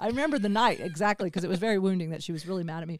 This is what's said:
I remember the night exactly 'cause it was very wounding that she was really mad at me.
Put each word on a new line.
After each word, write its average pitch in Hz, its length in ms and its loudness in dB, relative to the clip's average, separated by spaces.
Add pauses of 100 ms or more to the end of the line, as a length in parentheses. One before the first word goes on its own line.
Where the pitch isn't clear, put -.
I 208 80 -2
remember 285 320 2
the 202 80 2
night 214 320 4
exactly 185 500 0
'cause 180 140 -2
it 175 40 0
was 180 120 0
very 208 180 2
wounding 185 320 0
that 156 140 -8
she 170 80 -6
was 156 120 -6
really 180 200 -4
mad 160 180 -6
at 165 60 -8
me. 165 120 -8